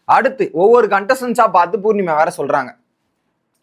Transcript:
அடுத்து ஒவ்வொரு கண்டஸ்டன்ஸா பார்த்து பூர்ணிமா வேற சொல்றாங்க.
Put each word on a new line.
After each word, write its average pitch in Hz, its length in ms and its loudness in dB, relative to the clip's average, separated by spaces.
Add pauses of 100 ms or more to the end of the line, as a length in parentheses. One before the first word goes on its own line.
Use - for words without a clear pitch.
(160)
அடுத்து 214 360 -2
ஒவ்வொரு 220 340 4
கண்டஸ்டன்ஸா 226 640 0
பார்த்து 175 260 0
பூர்ணிமா 196 440 -2
வேற 165 160 0
சொல்றாங்க. 139 340 -4 (920)